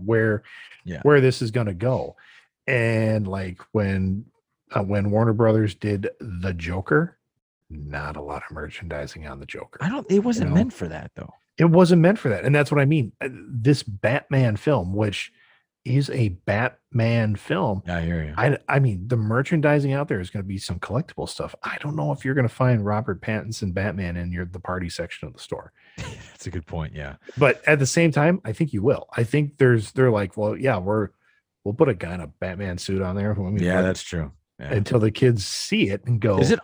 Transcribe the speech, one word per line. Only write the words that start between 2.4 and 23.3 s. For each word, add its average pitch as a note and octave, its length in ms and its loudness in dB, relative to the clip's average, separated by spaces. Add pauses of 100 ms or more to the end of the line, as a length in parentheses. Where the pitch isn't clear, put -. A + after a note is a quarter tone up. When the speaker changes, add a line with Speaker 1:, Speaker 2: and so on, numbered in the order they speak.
Speaker 1:
And, A2+ 600 2
like, F#2+ 340 -6 (100)
when, G2 540 0 (500)
uh, G#2 80 0
when G2+ 260 0
Warner A2 240 2
Brothers A2 400 2
did G#2 460 -4
The F#2 340 -6
Joker, F#2 640 0 (540)
not D2 440 -10
a D2+ 60 -10
lot C#2+ 260 -10
of - 40 -16
merchandising D2+ 720 -10
on C#2 140 -14
The C#2+ 80 -16
Joker, - 340 -16
Speaker 2:
I D#3+ 80 -2
don't, C4 220 -6
it G3+ 80 6
wasn't A3 300 0
Speaker 1:
you - 20 -
know? D3+ 40 2
Speaker 2:
meant A#3+ 180 4
for - 140 -8
that, - 280 -10
though. - 180 -14 (240)
Speaker 1:
It D#3+ 80 6
wasn't E3+ 380 8
meant G3 160 4
for C#3 100 -2
that. F#2+ 160 -2
And C#3 80 4
that's D3 180 2
what D3 80 4
I C3+ 60 6
mean. C#3 260 2 (100)
Uh, C#3 100 -6
this B2 500 0
Batman A#2+ 760 0
film, G2 380 0
which G#2 380 -2 (520)
is C3+ 260 0
a A#2+ 200 0
Batman A2 1080 0
film, C3 520 -2
Speaker 2:
I F2 140 -4
hear E2 220 -2
you. D2+ 120 -8
Speaker 1:
I, C#3 220 2 (100)
I C#3 120 2
mean, G#2+ 280 0
the B2+ 100 0
merchandising C#3 760 2
out C#3+ 140 -4
there A2 120 -2
is F2+ 120 -8
gonna G2+ 120 -6
be G2 140 -6
some F2+ 220 -8
collectible - 500 -6
stuff. - 320 -10
I - 180 -8
don't D3 160 -8
know D3 160 -2
if C#3 140 -6
you're C3 80 0
gonna B2 160 2
find B2 340 2
Robert G2+ 380 -2
Pattinson G#2+ 500 -4